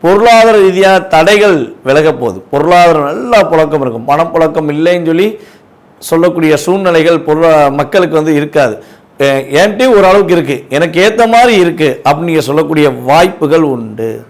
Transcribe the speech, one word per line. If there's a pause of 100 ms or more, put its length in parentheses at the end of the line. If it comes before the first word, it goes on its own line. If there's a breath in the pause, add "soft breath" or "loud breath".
பொருளாதார
ரீதியாக
தடைகள் (100)
விலக
போகுது.
பொருளாதாரம்
நல்லா
புழக்கம்
இருக்கும்.
பணப்புழக்கம்
இல்லைன்னு
சொல்லி (600 loud breath)
சொல்லக்கூடிய
சூழ்நிலைகள்
பொருளா-,
மக்களுக்கு
வந்து
இருக்காது. (360 loud breath)
"எ-,
என்கிட்டயும்
ஓரளவுக்கு
இருக்கு,
எனக்கு
ஏத்த
மாதிரி
இருக்கு"
அப்படின்னு
நீங்க
சொல்லக்கூடிய
வாய்ப்புகள்
உண்டு.